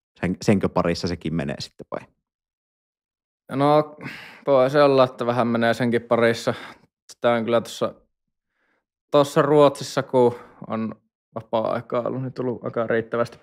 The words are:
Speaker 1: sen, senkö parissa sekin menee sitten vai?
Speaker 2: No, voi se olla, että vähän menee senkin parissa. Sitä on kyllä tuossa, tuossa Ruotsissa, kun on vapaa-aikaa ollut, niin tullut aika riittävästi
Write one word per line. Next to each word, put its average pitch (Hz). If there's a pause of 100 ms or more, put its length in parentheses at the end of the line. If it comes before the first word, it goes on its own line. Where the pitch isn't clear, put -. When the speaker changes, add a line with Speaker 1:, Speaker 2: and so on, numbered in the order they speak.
(200)
Speaker 1:
sen, 90
senkö 98
parissa 87
sekin 82
menee 71
sitten -
vai? - (1500)
Speaker 2:
No, 147 (500)
voi 135
se 147
olla, 135
että 120
vähän 120
menee 117
senkin 117
parissa. 117 (580)
Sitä 120
on 117
kyllä 117
tuossa, 98 (1160)
tuossa 143
Ruotsissa, 143
kun 123 (320)
on 110 (400)
vapaa-aikaa 113
ollut, 117
niin 127
tullut 127
aika 117
riittävästi 117